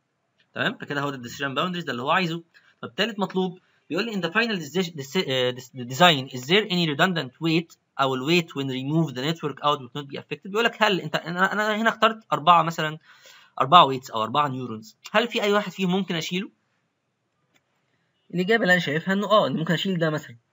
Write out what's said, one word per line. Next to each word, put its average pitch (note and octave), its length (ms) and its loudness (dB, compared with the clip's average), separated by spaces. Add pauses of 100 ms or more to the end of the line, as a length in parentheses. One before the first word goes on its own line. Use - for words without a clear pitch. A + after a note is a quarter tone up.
(540)
تمام؟ C3+ 240 -4
فكده C#3+ 220 -6
هو C#3+ 100 -4
ده C#3 60 -8
الديسيجن B2+ 380 -8
باوندريز، F3 300 -2
ده C#3+ 80 -6
اللي A#2+ 100 -6
هو C#3 80 -2
عايزه. E3+ 320 0 (380)
طب - 140 -12
تالت A3 240 -4
مطلوب F#3 400 -2 (320)
بيقول F3 140 -2
لي: A#3 80 -8
"In F#3+ 120 -4
the - 40 0
final A3 320 0
deci-، E3+ 300 -2
deci-، D#3 380 -4
آه، B2+ 220 2
dis-، B2 440 -10
design, C#3+ 420 4
is B2+ 80 -8
there F#3+ 240 2
any E3+ 260 0
redundant D#3 380 0 (120)
weight E3 320 0 (240)
أو C3+ 140 2
ال C3 120 -4
weight E3+ 200 4
when C#3 220 -6
remove C3+ 460 0
the B2 60 -6
network D3+ 440 -4
out D3 160 2
would C3 220 -12
not C#3 40 -14
be C#3 140 -12
affected؟" - 280 -12
بيقول G#3 160 0
لك: A#3 180 0
"هل G#3 180 2
أنت"، D#3 160 -6
أنا، F3+ 360 0
أنا G#3+ 240 0
هنا A3+ 120 2
اخترت A3 440 0
أربعة D#3+ 300 6
مثلا، D#3+ 360 -2 (640)
أربعة D#3 240 8
ويتس C3 260 -4
أو A2 120 -2
أربعة C#3 260 0
نيورونز، B2 480 -8 (160)
"هل A#3 160 2
في A3+ 140 -4
أي G#3 100 2
واحد G3+ 200 0
فيهم F#3 180 0
ممكن F#3 240 0
أشيله؟" F3 360 -4 (1800)
الإجابة F#3 280 2
اللي F3+ 100 4
أنا F3+ 80 6
شايفها D#3+ 340 -2
إنه G3+ 160 0
آه، G3+ 160 6
إن C3 100 -2
ممكن D#3+ 180 0
أشيل F#3+ 240 -2
ده D#3+ 120 2
مثلا، C#3 260 -6 (160)